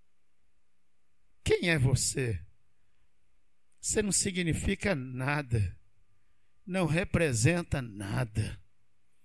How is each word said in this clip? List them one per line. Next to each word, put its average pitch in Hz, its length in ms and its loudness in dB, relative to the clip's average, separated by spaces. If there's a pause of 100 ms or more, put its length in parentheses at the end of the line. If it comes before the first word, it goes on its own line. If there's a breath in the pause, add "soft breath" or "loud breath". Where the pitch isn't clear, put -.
(1400)
quem 370 260 2
é 165 80 4
você? 123 640 0 (1400)
Você - 200 0
não 208 100 0
significa 185 840 0
nada, 127 840 -2 (840)
não 185 200 0
representa 160 960 2
nada, 107 800 -4 (640)